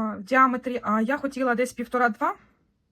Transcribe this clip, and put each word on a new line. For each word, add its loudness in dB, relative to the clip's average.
в -12
діаметрі, 2
а 0
я 0
хотіла -2
десь -2
півтора-два, -2